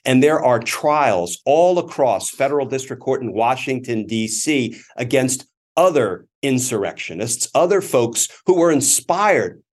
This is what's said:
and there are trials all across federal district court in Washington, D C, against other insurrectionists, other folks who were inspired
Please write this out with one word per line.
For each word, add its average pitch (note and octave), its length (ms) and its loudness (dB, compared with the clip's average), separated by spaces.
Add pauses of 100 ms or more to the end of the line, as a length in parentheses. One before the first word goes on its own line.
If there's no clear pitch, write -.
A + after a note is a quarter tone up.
and C3 160 4
there D3 220 2
are B2 160 4
trials A#2+ 840 -2
all F3 340 4
across C3+ 500 -2
federal C#3 360 -2
district B2+ 360 -8
court C3 220 -2
in G#2+ 100 -6
Washington, B2 720 -2
D A2 220 -4
C, C#3 480 -2 (200)
against B2+ 520 -2 (280)
other C#3+ 520 2 (160)
insurrectionists, A2+ 1120 -4
other F3 260 2
folks - 460 0 (180)
who F#3 140 4
were E3 120 4
inspired D#3+ 920 0 (120)